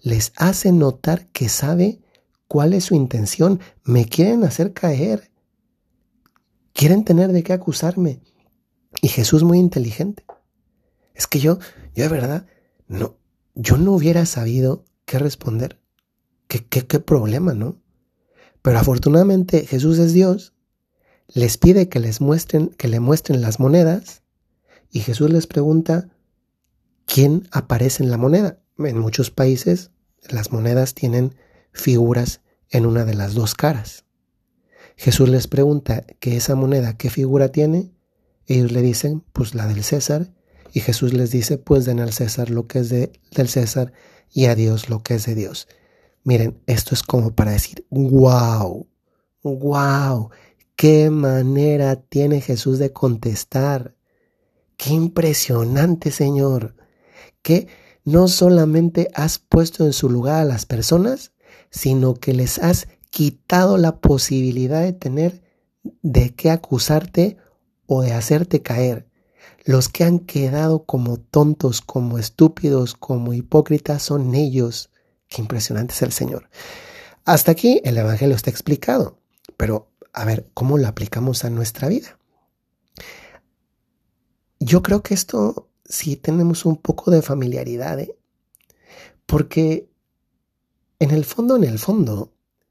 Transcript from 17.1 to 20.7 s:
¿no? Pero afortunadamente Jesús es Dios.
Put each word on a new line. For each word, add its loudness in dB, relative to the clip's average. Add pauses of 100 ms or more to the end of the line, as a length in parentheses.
¿no? -6 (800)
Pero 0
afortunadamente 2
Jesús 0
es 2
Dios. 2 (760)